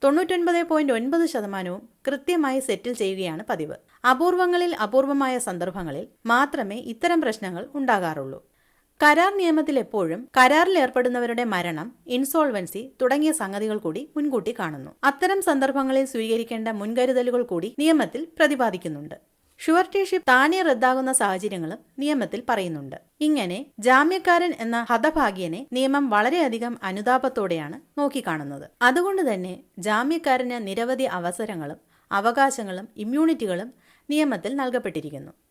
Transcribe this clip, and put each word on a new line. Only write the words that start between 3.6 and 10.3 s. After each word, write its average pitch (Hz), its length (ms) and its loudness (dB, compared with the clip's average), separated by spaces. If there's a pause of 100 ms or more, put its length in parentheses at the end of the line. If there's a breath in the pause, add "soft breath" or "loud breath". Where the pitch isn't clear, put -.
അപൂർവങ്ങളിൽ 349 680 2
അപൂർവമായ 262 640 0
സന്ദർഭങ്ങളിൽ 180 680 -6 (200)
മാത്രമേ 240 500 0
ഇത്തരം 311 440 0
പ്രശ്നങ്ങൾ 214 540 -4
ഉണ്ടാകാറുള്ളൂ. 170 760 -2 (520)
കരാർ 339 340 6
നിയമത്തിൽ 311 420 2
എപ്പോഴും 208 580 -2